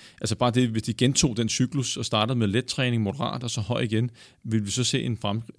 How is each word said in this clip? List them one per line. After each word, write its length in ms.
altså 160
bare 140
det, 180
hvis 140
de 120
gentog 420
den 120
cyklus 480
og 80
startede 340
med 80
let 180
træning, 380
moderat 420
og 60
så 100
høj 200
igen, 300
ville 200
vi 60
så 140
se 180
en 140
frem-, 260